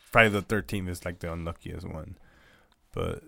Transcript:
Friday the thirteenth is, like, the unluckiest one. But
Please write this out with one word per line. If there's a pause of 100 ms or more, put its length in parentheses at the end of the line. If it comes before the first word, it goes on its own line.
Friday
the
thirteenth
is,
like,
the
unluckiest
one. (760)
But